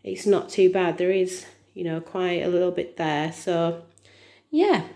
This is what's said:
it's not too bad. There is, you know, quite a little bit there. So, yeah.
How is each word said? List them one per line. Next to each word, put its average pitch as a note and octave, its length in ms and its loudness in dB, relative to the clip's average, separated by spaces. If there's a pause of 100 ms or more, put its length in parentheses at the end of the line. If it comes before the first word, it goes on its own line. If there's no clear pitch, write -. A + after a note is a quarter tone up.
it's F#3+ 240 -8
not G3 220 2
too F#3 240 4
bad. F3 260 0
There F3+ 120 2
is, F#3 340 -2 (300)
you F#3 100 -8
know, E3 160 -4
quite F3 420 -2
a - 60 -2
little F3+ 220 2
bit F3 260 -6
there. D#3 360 -2
So, E3+ 500 -2 (680)
yeah. D#4 320 4 (120)